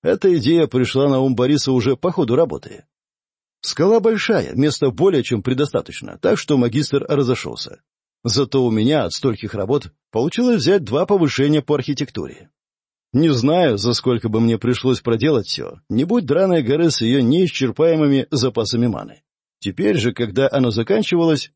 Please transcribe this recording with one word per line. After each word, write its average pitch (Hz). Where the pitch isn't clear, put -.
Эта 180
идея 151
пришла 135
на 135
ум 131
Бориса 135
уже 127
по 180
ходу 127
работы. -
Скала 208
большая, 196
места 139
более 147
чем 113
предостаточно, -
так 196
что -
магистр 131
разошёлся. 127
Зато 131
у 120
меня 113
от 85
стольких 113
работ 113
получилось 202
взять 175
два 135
повышения 151
по 151
архитектуре. 131
Не 156
знаю, 139
за 107
сколько 117
бы 110
мне 117
пришлось 123
проделать 117
всё, -
не 120
будь 196
Драной 170
горы 151
с -
её 127
неисчерпаемыми 147
запасами 120
маны. 64
Теперь 175
же, 117
когда 120
оно 123
заканчивалось 165